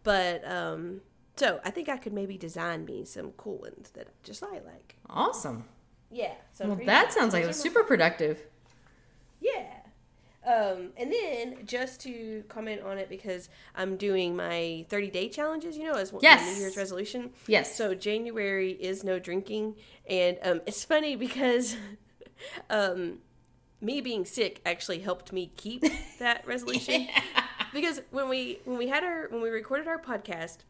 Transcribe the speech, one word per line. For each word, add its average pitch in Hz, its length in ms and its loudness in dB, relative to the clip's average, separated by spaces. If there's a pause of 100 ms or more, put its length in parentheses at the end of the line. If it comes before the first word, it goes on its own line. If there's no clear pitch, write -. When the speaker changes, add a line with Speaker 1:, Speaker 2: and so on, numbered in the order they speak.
Speaker 1:
But, 185 500 2
um, 175 500 -4 (340)
so 202 280 2
I 185 60 -2
think 302 180 -6
I 269 100 -2
could 214 160 -8
maybe 196 220 -4
design 165 500 -6
me 113 200 -8
some - 280 -10
cool - 260 -10
ones - 320 -16
that - 160 -16 (160)
just - 180 -14
I 403 120 -10 (120)
like. - 300 -20 (120)
Speaker 2:
Awesome. 139 580 -2 (440)
Speaker 1:
Yeah. 220 240 -4 (200)
So 196 100 -8
I'm 208 80 0
Speaker 2:
Well, 190 60 0
Speaker 1:
pretty 247 100 -2
Speaker 2:
that 285 180 8
Speaker 1:
excited. 440 140 2
Speaker 2:
sounds 220 140 6
like 170 100 4
it - 20 4
Speaker 1:
Those 165 120 0
Speaker 2:
was - 80 -2
Speaker 1:
are 349 40 2
my - 60 -4
Speaker 2:
super 453 80 8
productive. 165 580 4 (1000)
Speaker 1:
Yeah. - 420 -4 (680)
Um, 196 480 2
and 247 160 -4
then 254 540 -2
just 254 360 -4
to 220 480 -8
comment 214 340 -6
on 196 160 -6
it, 190 100 -6
because 185 400 -8 (240)
I'm 190 240 -2
doing 185 380 2
my 170 540 -2
thirty-day 202 400 -2
challenges, 311 460 -2
you 311 100 -6
know, 311 100 0
as 190 180 -2
one, 196 80 0
Speaker 2:
Yes. 269 340 10
Speaker 1:
New 202 60 -2
Year's 190 160 -4
resolution. 202 540 -4 (160)
Speaker 2:
Yes. 208 280 4
Speaker 1:
So 202 200 0
January 202 800 -2
is 196 300 -6
no 185 140 0
drinking. 196 580 -4 (320)
And, 180 360 4
um, 175 240 2
it's - 160 -6
funny 302 320 2
because, 247 640 0 (440)
<laughs> - 480 -16
um, 185 520 0 (600)
me 262 200 -2
being 226 220 -2
sick - 440 -2
actually 175 320 -2
helped 185 340 -4
me 180 240 -4
keep 240 260 -4 (180)
Speaker 2:
<laughs> - 180 -14
Speaker 1:
that 240 260 0
resolution. 247 640 0
Speaker 2:
Yeah. - 140 4 (500)
Speaker 1:
Because 294 280 0 (100)
when 269 180 -2
we, 254 360 -2
when 247 120 -2
we 240 100 0
had 294 160 0
our, 330 260 -2
when 226 120 -4
we 226 80 -2
recorded 254 380 -4
our 330 120 -4
podcast 196 580 -8 (120)